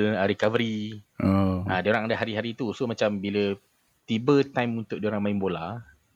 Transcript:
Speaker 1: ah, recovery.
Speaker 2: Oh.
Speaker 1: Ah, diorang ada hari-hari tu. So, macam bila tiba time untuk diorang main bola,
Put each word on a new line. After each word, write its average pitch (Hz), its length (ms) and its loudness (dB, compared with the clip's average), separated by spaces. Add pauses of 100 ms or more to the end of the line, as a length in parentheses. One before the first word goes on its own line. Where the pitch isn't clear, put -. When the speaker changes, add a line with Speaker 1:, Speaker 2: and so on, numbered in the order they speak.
(100)
Speaker 1:
ah, 95 140 2
recovery. 107 720 0 (220)
Speaker 2:
Oh. 95 460 2
Speaker 1:
Ah, 92 160 0
diorang 110 280 2
ada 110 80 0
hari-hari 110 360 -4
tu. 110 200 -4
So, 135 140 -4
macam 107 340 0
bila 101 320 0 (520)
tiba 123 380 4
time 120 380 -2
untuk 110 160 -8
diorang 104 240 -2
main 104 160 0
bola, 95 480 -4 (320)